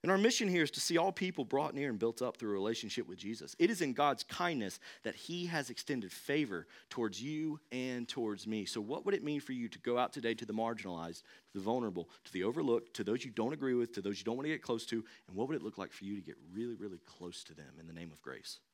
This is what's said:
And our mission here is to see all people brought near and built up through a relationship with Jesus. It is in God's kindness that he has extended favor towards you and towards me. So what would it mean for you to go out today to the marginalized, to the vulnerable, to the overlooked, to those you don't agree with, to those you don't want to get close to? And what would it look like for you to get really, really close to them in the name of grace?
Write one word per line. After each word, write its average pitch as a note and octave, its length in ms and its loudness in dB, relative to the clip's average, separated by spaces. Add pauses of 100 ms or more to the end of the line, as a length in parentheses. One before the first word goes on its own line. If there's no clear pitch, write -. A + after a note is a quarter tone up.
And F3 80 6
our F#3+ 60 8
mission A3+ 300 6
here F3+ 160 6
is C#3+ 80 4
to - 80 -6
see E3+ 180 4
all F3+ 140 6
people F3+ 320 0
brought C#3 300 2
near C#3 160 0
and A2 80 0
built A2+ 240 2
up B2 160 -2
through A2 140 -2
a - 20 2
relationship G#2+ 560 0
with - 80 -10
Jesus. G2+ 400 -8
It F3 140 8
is F3+ 100 0
in C3+ 120 2
God's C#3 300 4
kindness D3 560 0 (240)
that - 120 -4
he F3 320 -4
has D3 240 -2
extended A2+ 420 -4
favor A#2 540 0 (220)
towards G#2 320 0
you D3+ 380 -2 (120)
and B2 360 -2
towards G#2+ 380 -2
me. A2 200 0
So A2+ 140 -4
what A2+ 260 -4
would G3 100 4
it - 80 -2
mean D3 180 0
for C3+ 120 -6
you A#2+ 140 -2
to - 120 -10
go A#2+ 180 2
out B2+ 160 2
today A#2 220 0
to - 100 -8
the G#2+ 80 -4
marginalized, G2 680 -4
to - 320 -20
the G2+ 60 -4
vulnerable, G#2 480 0 (160)
to - 60 -16
the F#2 120 0
overlooked, B2 500 2
to G#2+ 100 -4
those A2 220 0
you B2+ 60 -8
don't A2+ 220 0
agree C3+ 200 0
with, A#2+ 200 4
to G2+ 80 -4
those G2+ 180 -2
you G2+ 40 -12
don't A2+ 140 0
want C#3 80 -4
to D#3 60 0
get D3+ 100 -2
close A2+ 240 -2
to? A2+ 180 -2 (240)
And F#2 80 -12
what A#2 120 0
would D3+ 100 -2
it A#2 60 -4
look G#2 160 -8
like F#2 120 -6
for - 140 -12
you G2+ 100 -2
to G2 60 -6
get D#2 140 -12 (180)
really, A#2 220 -4
really F#2 240 -8 (180)
close F2 280 -10
to D#2+ 100 -18
them C#2+ 240 -16
in E2 80 -16
the E2 60 -14
name E2 200 -10
of D2 80 -20
grace? - 380 -12 (140)